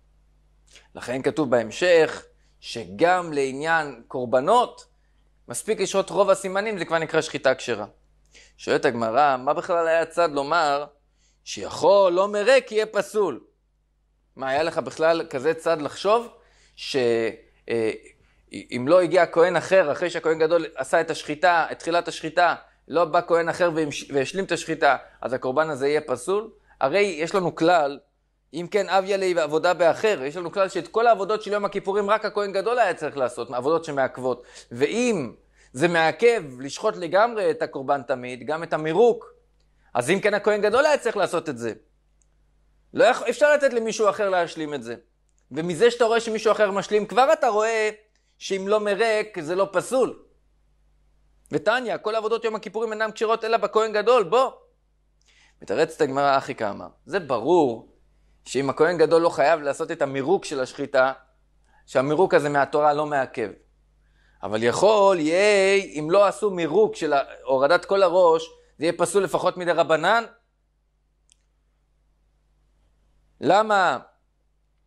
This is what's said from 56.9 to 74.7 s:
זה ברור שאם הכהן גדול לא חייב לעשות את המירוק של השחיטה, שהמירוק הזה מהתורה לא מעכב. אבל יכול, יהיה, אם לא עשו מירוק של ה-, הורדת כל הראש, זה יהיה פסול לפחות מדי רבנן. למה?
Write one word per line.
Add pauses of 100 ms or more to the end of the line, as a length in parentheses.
זה
ברור (520)
שאם
הכהן
גדול
לא
חייב
לעשות
את
המירוק
של
השחיטה, (760)
שהמירוק
הזה
מהתורה
לא
מעכב. (920)
אבל
יכול,
יהיה,
אם
לא
עשו
מירוק
של
ה-, (220)
הורדת
כל
הראש, (280)
זה
יהיה
פסול
לפחות
מדי
רבנן. (3250)
למה? (880)